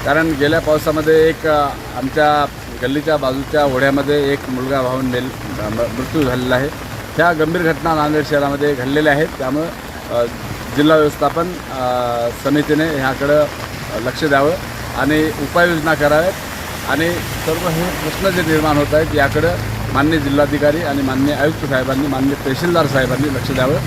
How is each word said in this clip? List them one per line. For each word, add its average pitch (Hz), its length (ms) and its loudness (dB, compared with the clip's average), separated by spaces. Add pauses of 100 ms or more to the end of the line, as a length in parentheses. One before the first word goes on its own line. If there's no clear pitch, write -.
कारण 151 220 2
गेल्या 151 340 2
पावसामध्ये 156 680 4
एक, 160 180 -2
अ, 147 220 2 (280)
आमच्या 147 500 2 (360)
गल्लीच्या 147 340 0
बाजूच्या 139 480 0
ओढ्यामध्ये 139 680 2
एक 143 60 -2 (100)
मुलगा 131 320 -2
वाहून 127 260 -2
मेल-, 123 540 -6
अ, 107 80 -6
म-, 113 260 -4
मृत्यू 139 280 -2
झालेला 127 340 0
आहे. 139 120 0 (480)
ह्या 170 160 4
गंभीर 165 300 0
घटना 160 320 0
नांदेड 151 360 2
शहरामध्ये 143 440 0
घडलेल्या 143 380 2
आहेत. 151 160 2 (100)
त्यामुळं, 135 280 -2 (520)
अ, 120 60 2 (520)
जिल्हा 151 200 6
व्यवस्थापन, 151 560 2 (200)
अ, 123 560 -2 (160)
समितीने 147 400 2
ह्याकडं, 143 600 2 (500)
अ, 113 40 -4
लक्ष 123 260 -4
द्यावं 143 280 4 (460)
आणि 151 320 2 (100)
उपाययोजना 160 540 2
कराव्यात 151 380 2 (560)
आणि 165 260 0 (320)
सर्व 170 220 -2
हे 170 400 -2
प्रश्न 180 340 0
जे 160 100 0
निर्माण 156 240 4
होत 147 180 2
आहेत 160 200 4
याकडं 151 420 2 (360)
माननीय 151 260 2
जिल्हाधिकारी 143 640 2
आणि 143 200 -2
माननीय 135 320 0
आयुक्त 151 320 0
साहेबांनी, 135 400 0
माननीय 139 280 0 (120)
तहसीलदार 156 400 2
साहेबांनी 131 480 0
लक्ष 110 160 -4
द्यावं 131 260 2 (100)